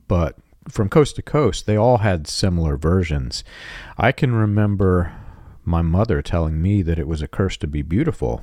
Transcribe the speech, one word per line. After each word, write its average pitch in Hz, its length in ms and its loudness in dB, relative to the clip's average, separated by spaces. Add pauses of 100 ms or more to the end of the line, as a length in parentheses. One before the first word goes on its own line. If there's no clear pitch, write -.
But 85 280 0 (340)
from 101 200 -2
coast - 260 4
to 95 60 -10
coast, - 440 0
they 107 120 2
all 120 220 4
had 90 280 0
similar 82 500 0
versions. 78 680 0 (540)
I 117 140 2
can 127 220 0
remember 101 800 2 (500)
my 82 180 0
mother 85 400 2
telling 80 400 -2
me 98 200 2
that 82 160 0
it 73 100 -4
was 78 140 -4
a - 60 -6
curse - 300 -4
to 76 100 -8
be 73 140 -4
beautiful 76 600 -2